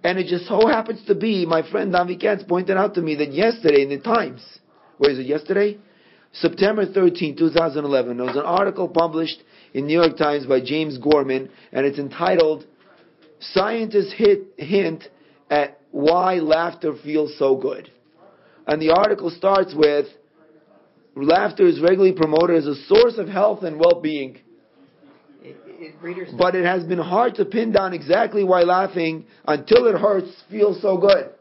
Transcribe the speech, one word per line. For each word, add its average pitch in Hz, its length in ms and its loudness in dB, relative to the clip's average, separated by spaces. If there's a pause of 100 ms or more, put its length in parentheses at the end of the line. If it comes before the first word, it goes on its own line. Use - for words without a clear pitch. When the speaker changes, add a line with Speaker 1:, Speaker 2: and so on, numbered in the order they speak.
Speaker 1:
And 180 140 0
it 175 100 -4
just 175 200 -6
so 220 200 2
happens 220 380 -2
to 202 80 0
be, 190 320 0
my 160 240 -2
friend 190 260 -2
Avi 180 220 0
Katz 208 240 -2
pointed 185 360 -2
out 202 180 -2
to 175 60 0
me 156 160 -4
that 143 140 -4
yesterday 165 520 2
in 139 60 -4
the 139 100 -6
Times, 185 440 -2 (540)
where 143 140 4
is 131 80 -6
it, 127 80 -8
yesterday? 190 500 -2 (560)
September 196 580 0
thirteenth, 175 460 0
two 160 120 2
thousand 151 360 0
eleven, 123 320 -2
there 123 80 -4
was 123 100 -8
an 143 80 -2
article 180 440 -2
published 165 560 -2 (300)
in 135 120 -4
New 156 140 0
York 160 180 2
Times 147 280 -2
by 131 140 2
James 143 380 -4
Gorman, 135 520 0 (220)
and 135 140 -2
it's 139 140 -2
entitled, 160 680 -2 (760)
"Scientists 208 760 -2
Hit, 202 280 2 (140)
Hint 165 460 -4 (460)
at 147 300 -2 (120)
Why 175 440 0
Laughter 165 580 -2 (100)
Feels 151 360 -4
So 135 160 2
Good." 110 340 -8 (800)
And 156 140 -2
the 160 100 2
article 196 400 2
starts 196 420 0
with, 147 340 2 (1080)
"Laughter 180 500 2
is 151 160 2
regularly 185 320 4
promoted 160 440 2
as 143 100 -2
a 143 80 -4 (100)
source 226 320 4
of 175 100 -6
health 196 360 -2
and 156 160 -8
well-being. 156 600 0 (1040)
Speaker 2:
It, - 140 -20 (100)
it, 156 360 -20
readers 175 360 -12
Speaker 1:
But 180 180 2
it 180 100 0
has 180 180 0
been 175 160 -4
hard 196 360 0
to 208 100 -2
pin 226 260 -2
down 190 220 2
exactly 190 500 0
why 185 200 4
laughing 175 640 0 (200)
until 214 420 2
it 202 80 2
hurts 196 560 -2
feels 208 300 0
so 190 160 0
good." 180 440 2